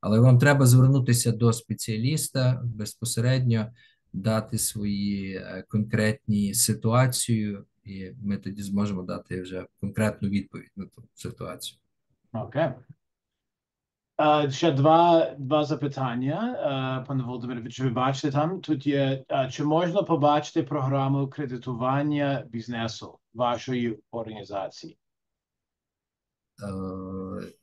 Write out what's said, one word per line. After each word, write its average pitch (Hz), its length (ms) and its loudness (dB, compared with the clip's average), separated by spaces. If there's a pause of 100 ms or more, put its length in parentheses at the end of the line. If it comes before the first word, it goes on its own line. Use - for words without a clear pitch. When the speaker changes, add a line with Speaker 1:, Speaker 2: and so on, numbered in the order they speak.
Speaker 1:
Але 107 200 4
вам 127 180 10
треба 139 280 6
звернутися 123 640 6
до 113 200 4
спеціаліста 127 1120 -2
безпосередньо, 113 1080 0 (400)
дати 107 460 -2
свої, 101 800 -4
е, 92 320 -10
конкретні 104 840 0
ситуацію, 113 1120 0 (180)
і 95 260 -12 (120)
ми 101 140 -2
тоді 98 260 -10
зможемо 101 400 -2
дати 92 400 -8
вже 90 240 -10 (140)
конкретну 104 480 -2
відповідь - 480 -4
на - 100 -10
ту - 160 -20 (120)
ситуацію. - 640 -12 (540)
Speaker 2:
Окей. 147 360 -4 (1500)
А, 151 340 4
ще 160 220 2
два, 160 680 6
два 147 260 0
запитання. 139 960 -4
А, 131 460 -2
пане 135 140 -2
Володимире, 120 480 -8
чи 127 140 -8
ви 131 60 2
бачите 135 420 -2
там? 160 280 0
Тут 147 260 -4
є, 139 420 0
а, 135 220 -2
чи 147 140 -6
можна 170 380 2
побачити 151 600 2
програму 139 680 0
кредитування 135 1200 -2
бізнесу 113 680 -8 (160)
вашої 120 640 -2 (120)
організації? 104 880 -10 (1600)
Speaker 1:
Е, 95 920 -10 (100)